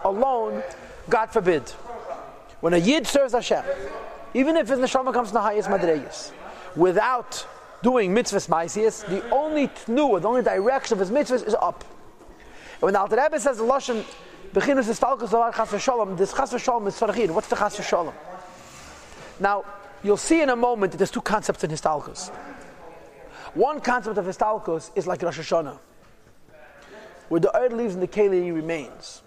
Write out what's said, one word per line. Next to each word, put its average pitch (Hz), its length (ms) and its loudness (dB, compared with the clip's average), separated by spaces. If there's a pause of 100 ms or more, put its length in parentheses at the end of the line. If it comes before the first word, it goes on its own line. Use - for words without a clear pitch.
alone, 220 600 0 (440)
God - 200 2
forbid. 175 420 2 (920)
When 170 120 2
a 175 60 6
Yid 240 260 4
serves 269 280 2
Hashem, 208 300 2 (720)
even 285 240 4
if 269 100 2
his 254 120 0
neshama 254 340 0
comes 233 160 0
from 202 60 -4
the 226 60 4
highest 208 280 0
madregas, 170 600 0 (440)
without 208 680 2 (380)
doing 214 320 4
mitzvahs 208 320 0
maisias, 175 600 0
the 196 220 -4
only 302 380 2
tnuah, 233 560 2
the 196 40 2
only 247 140 2
direction 214 580 2
of - 0 -
his 190 120 0
mitzvahs 247 340 0
is 208 160 0
up. - 220 -2 (880)
And - 80 -6
when 190 120 2
the 202 60 4
Alter 208 160 0
Rebbe 302 240 2
says 247 180 0
the 220 60 -2
lashon, 240 400 0 (480)
"Bechinas 247 380 2
histalkus 233 400 0
levat 233 260 2
chas 220 160 -2
v'shalom," 202 460 0
this 190 160 0
chas 226 180 0
v'shalom 233 360 0
is - 120 -6
tzarchid. 208 320 2
What's 196 160 0
the 226 80 0
chas 202 220 -2
v'shalom? 175 360 -2 (1300)
Now, 202 240 0 (400)
you'll 202 140 4
see 330 240 4
in 277 80 4
a 247 80 4
moment 233 340 2
that 165 60 -10
there's 190 120 2
two 226 120 -4
concepts - 420 2
in 160 80 -2
histalkus. - 580 -2 (1200)
One 262 260 2
concept 220 380 -2
of 185 80 -2
histalkus 190 680 -2
is 180 140 -2
like 180 140 -4
Rosh 165 180 -4
Hashanah, 156 400 -2 (1500)
where 165 100 2
the 185 180 2
oil 247 120 4
leaves 226 240 -2
and 185 100 -2
the 180 60 -4
keli 185 440 2
remains. 160 720 -8